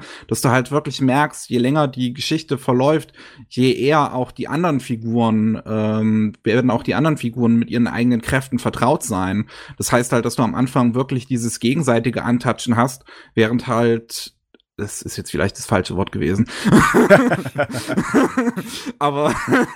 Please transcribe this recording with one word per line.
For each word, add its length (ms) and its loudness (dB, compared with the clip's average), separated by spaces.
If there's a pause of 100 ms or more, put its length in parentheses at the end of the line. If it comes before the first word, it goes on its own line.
(260)
Dass 140 -4
du 80 2
halt 220 2
wirklich 320 -2
merkst, 480 0
je 80 0
länger 280 2
die 280 -4
Geschichte 420 -4
verläuft, 560 0 (380)
je 240 2
eher 400 2
auch 180 -4
die 160 -10
anderen 320 0
Figuren, 880 0
ähm, 680 0 (120)
werden 260 2
auch 120 0
die 120 -2
anderen 240 2
Figuren 380 2
mit 120 0
ihren 200 0
eigenen 340 0
Kräften 360 -2
vertraut 440 0
sein. 440 -2 (300)
Das 160 -6
heißt 200 2
halt, 120 2
dass 120 -4
du 60 2
am 120 0
Anfang 400 2
wirklich 320 -2
dieses 340 -4
gegenseitige 640 0
Antatschen 540 0
hast, 260 -2 (300)
während 320 2
halt 680 -2 (460)
das 240 -8
ist 160 -10
jetzt 120 -10
vielleicht 280 -4
das 80 -12
falsche 300 0
Wort 160 -4
gewesen. 360 0 (160)
<laughs> 1040 4 (1300)
Aber 360 0 (420)